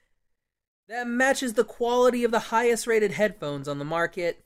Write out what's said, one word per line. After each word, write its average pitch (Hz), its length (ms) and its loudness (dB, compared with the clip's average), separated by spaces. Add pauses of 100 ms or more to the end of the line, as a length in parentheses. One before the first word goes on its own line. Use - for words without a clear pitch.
(880)
that 240 200 -8
matches 254 460 0
the 233 100 2
quality 240 600 2
of 226 80 0
the 226 80 2
highest 233 480 0
rated 214 240 2
headphones 147 560 -4
on 143 120 -6
the 143 60 -6
market 170 600 -4